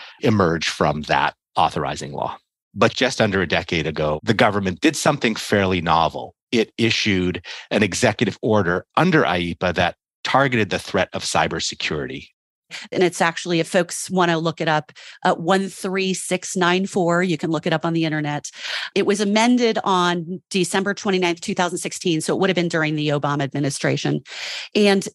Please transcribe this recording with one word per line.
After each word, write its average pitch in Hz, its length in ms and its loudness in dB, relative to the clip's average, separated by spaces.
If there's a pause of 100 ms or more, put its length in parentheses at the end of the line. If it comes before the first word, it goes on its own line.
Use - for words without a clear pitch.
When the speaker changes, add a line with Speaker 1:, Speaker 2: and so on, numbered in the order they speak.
(220)
Speaker 1:
emerged 85 480 2
from 76 320 0
that 73 320 0 (200)
authorizing 73 580 -2
law. - 260 -6 (360)
But 107 200 2
just 123 260 0
under 98 220 2
a 87 40 -2
decade 82 400 -2
ago, 78 360 -2
the 113 100 2
government 98 480 0
did 156 160 2
something 143 380 0
fairly 95 480 0
novel. 82 520 0 (160)
It 113 280 0
issued 92 680 0 (260)
an 107 120 2
executive 104 580 0
order 95 460 2 (100)
under 160 280 4
aipa 87 500 -2
that 87 220 0 (280)
targeted 123 460 2
the 90 80 -2
threat - 340 -2
of 92 120 -6
cybersecurity. 78 1040 -4 (640)
Speaker 2:
And 185 100 2
it's 170 180 0
actually, 170 400 0
if 160 80 -2
folks - 420 -2
wanna 175 280 2
look 160 220 -2
it 160 80 -2
up, 151 240 0 (320)
uh, 185 100 4
one 190 340 0
three 190 460 -4
six - 420 -6
nine 180 300 2
four, 170 360 0
you 175 160 0
can 160 120 -2
look 156 160 -2
it 165 60 0
up 156 120 -2
on 170 80 -2
the 165 120 0
internet. 147 460 -4 (440)
It 170 120 2
was 196 140 2
amended 226 640 2
on 175 560 0 (100)
December 196 440 0
twenty-ninth, 180 460 0
two 202 140 -6
thousand 175 240 0
sixteen, 165 420 -2
so 156 140 -2
it 123 60 0
would 190 100 2
have 180 60 2
been 175 120 0
during 156 280 0
the 151 120 -2
Obama 143 340 0
administration. 139 800 -2 (520)
And 202 400 4